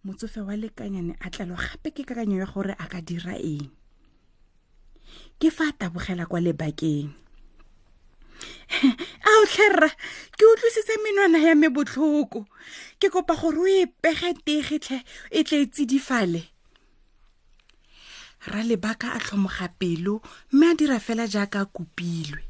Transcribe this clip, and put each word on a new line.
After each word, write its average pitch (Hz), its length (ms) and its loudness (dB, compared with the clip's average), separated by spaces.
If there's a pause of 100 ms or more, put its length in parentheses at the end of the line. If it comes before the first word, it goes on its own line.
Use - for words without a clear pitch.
Motsofe 214 340 -12
wa 202 140 -8
lekanyane 208 640 -8
a 180 120 -12
tlalwa 175 280 -10
gape - 320 -8
ke 277 160 -12
kakanyo 220 320 -4
ya 190 80 -4
gore 196 320 -6
a 160 80 -10
ka 180 140 -10
dira 175 420 -8
eng. 147 320 -8 (1700)
Ke 320 100 4
fa 320 160 -4
a 294 60 -2
tabogela 175 580 -6
kwa 175 80 -2
lebakeng. 151 720 -2 (1600)
<laughs> - 560 0
"Ao 427 240 8
tlhe 415 240 4
rra, - 160 4 (480)
ke 415 80 8
utlwisitse 453 560 4
menwana 392 400 4
ya 330 160 6
me 311 100 6
botlhoko. 285 760 -2 (540)
Ke 392 100 2
kopa 359 240 0
gore 320 240 -2
o 359 80 2
e 381 200 4
pege - 440 -2 (160)
tege 302 320 -2
tlhe, 262 240 -8 (280)
e 320 120 0
tle 294 200 0
e 277 40 2
tsidifale." 233 760 -2 (2000)
Rra 208 160 -4
lebaka 226 480 -2
a 240 80 -6
tlhomoga 190 560 -4
pelo, 180 480 -2 (300)
mme 311 180 8
a 339 80 4
dira 277 240 2
fela 233 240 -4
jaaka 202 360 -2
a 196 40 -2
kopilwe. 165 840 -8